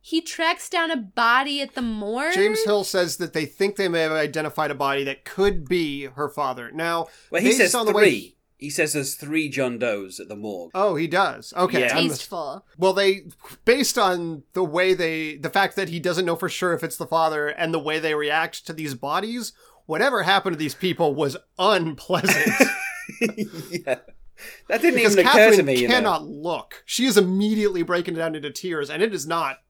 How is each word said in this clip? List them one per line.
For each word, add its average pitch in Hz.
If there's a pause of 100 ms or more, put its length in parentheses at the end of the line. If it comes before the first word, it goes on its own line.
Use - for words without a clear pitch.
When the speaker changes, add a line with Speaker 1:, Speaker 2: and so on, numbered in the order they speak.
Speaker 1:
He 330
tracks -
down 330
a 330
body 247
at 269
the 262
morgue. 226
Speaker 2:
James 220
Hill 208
says 180
that 170
they 160
think 196
they 196
may 170
have 160
identified 151
a 143
body 139
that 135
could 185
be 147
her 135
father. 127
Now, 165 (220)
Speaker 3:
Well, 170
he 247
Speaker 2:
based 269
Speaker 3:
says -
Speaker 2:
on 233
the 208
Speaker 3:
three. 208
Speaker 2:
way 131 (220)
Speaker 3:
He 143
says 151
there's 143
three 151
John 127
Does 104
at 92
the 104
morgue. 98
Speaker 2:
Oh, 190
he 165
does. 160
Okay. 175
Speaker 3:
Yeah. 120
Speaker 2:
I'm 160
Speaker 1:
Tasteful. 151 (140)
Speaker 2:
Well, 185
they, 196 (400)
based 254
on 170 (100)
the 185
way 180
they, 160
the 151
fact 196
that 185
he 165
doesn't 180
know 170
for 165
sure 175
if 165
it's 160
the 160
father 156
and 165
the 160
way 156
they 156
react 151
to 170
these 151
bodies, 196 (340)
whatever 208
happened 190
to 151
these 151
people 165
was 143 (220)
unpleasant. 185 (680)
Speaker 3:
<laughs> - (500)
Yeah. 143 (680)
That 220
didn't 311
Speaker 2:
Because 220
Speaker 3:
even 185
occur 277
Speaker 2:
Catherine 214
Speaker 3:
to 185
me, 135
you 120
know. 240
Speaker 2:
cannot 190
look. 147
She -
is 214
immediately 202
breaking 175
down 165
into 147
tears, 156
and 156
it 226
is 147
not 156 (120)